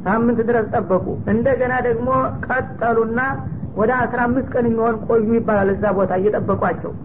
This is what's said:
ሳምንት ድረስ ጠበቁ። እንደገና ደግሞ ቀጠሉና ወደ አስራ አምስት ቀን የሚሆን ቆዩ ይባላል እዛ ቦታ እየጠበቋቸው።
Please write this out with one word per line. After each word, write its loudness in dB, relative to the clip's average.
ሳምንት 0
ድረስ 2
ጠበቁ። 0
እንደገና 0
ደግሞ 0
ቀጠሉና 0
ወደ 2
አስራ -2
አምስት 0
ቀን 0
የሚሆን 2
ቆዩ 2
ይባላል 2
እዛ 0
ቦታ 2
እየጠበቋቸው። 0